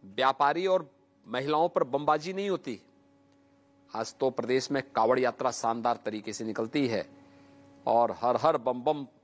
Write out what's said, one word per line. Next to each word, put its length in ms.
व्यापारी 640
और 240
महिलाओं 420
पर 140
बमबाजी 500
नहीं 160
होती। 320
आज 200
तो 140
प्रदेश 420
में 200
कावड़ 280
यात्रा 320
शानदार 540
तरीके 280
से 100
निकलती 440
है 220
और 240
हर 260
हर 200
बम 240
बम 260